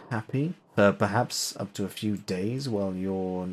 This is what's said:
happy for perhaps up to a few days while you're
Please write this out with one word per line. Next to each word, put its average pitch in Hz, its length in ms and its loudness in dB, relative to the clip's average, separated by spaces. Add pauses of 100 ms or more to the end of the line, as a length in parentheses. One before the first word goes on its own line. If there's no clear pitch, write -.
(120)
happy 131 420 -2 (220)
for 101 180 8
perhaps - 640 0
up 104 160 -8
to 104 100 -4
a 95 60 -4
few 107 260 -2
days 104 540 -2
while 98 240 0
you're 92 600 -2